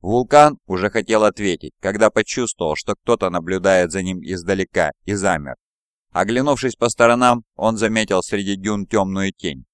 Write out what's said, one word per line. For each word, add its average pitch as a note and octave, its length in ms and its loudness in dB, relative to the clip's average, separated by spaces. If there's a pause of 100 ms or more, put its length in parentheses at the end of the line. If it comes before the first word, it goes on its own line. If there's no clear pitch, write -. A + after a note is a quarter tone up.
Вулкан B2+ 640 4
уже F#2 220 -2
хотел G#2+ 360 0
ответить, G2 560 -2
когда G#2 300 2
почувствовал, G#2+ 680 -4
что - 180 -6
кто-то A2 340 -2
наблюдает F2+ 640 0
за G2 100 -4
ним F#2 180 -4
издалека, F2+ 720 -4 (120)
и G#2 100 -4
замер. E2+ 420 -2 (560)
Оглянувшись B2 640 -2
по A#2+ 120 0
сторонам, A#2+ 560 2 (100)
он A2 220 0
заметил G#2+ 460 0
среди G2+ 340 -4
дюн G2+ 300 -4
темную F#2+ 460 -2
тень. C#2 420 -10